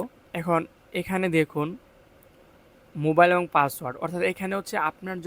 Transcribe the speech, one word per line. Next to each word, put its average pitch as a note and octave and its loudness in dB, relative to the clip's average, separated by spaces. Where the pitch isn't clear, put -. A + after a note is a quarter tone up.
এখন E3 0
এখানে F#3+ -2
দেখুন D3+ 0
মোবাইল E3 6
এবং F3+ 2
পাসওয়ার্ড, C3+ 0
অর্থাৎ E3+ -4
এখানে F#3+ -6
হচ্ছে G3 -8
আপনার F#3 -8